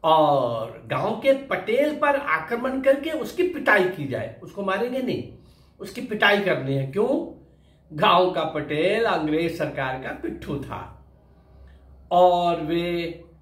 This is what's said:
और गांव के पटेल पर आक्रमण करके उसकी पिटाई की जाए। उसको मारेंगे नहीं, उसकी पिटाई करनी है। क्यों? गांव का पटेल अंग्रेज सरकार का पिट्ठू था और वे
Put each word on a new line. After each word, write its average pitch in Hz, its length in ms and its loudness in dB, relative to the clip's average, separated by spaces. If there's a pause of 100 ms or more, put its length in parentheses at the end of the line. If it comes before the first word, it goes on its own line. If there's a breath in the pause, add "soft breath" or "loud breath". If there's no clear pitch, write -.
और 135 800 2
गांव 165 340 -2
के 269 120 4 (140)
पटेल 254 500 0
पर 285 200 2
आक्रमण 240 640 -4
करके 277 300 2
उसकी 311 380 -4
पिटाई 214 400 2
की 147 180 -6
जाए। 110 360 -8
उसको - 200 -12
मारेंगे 233 400 -2
नहीं, 196 300 -6 (480 soft breath)
उसकी - 200 -12
पिटाई 202 400 2
करनी 139 340 -2
है। 135 120 -2
क्यों? 247 540 -2 (520 soft breath)
गांव 180 380 4
का 160 140 -2
पटेल 185 600 0
अंग्रेज 165 540 0
सरकार 135 440 -4
का - 100 -8
पिट्ठू - 460 -8
था - 480 -12 (1040 soft breath)
और 175 500 6
वे 170 640 -4 (180)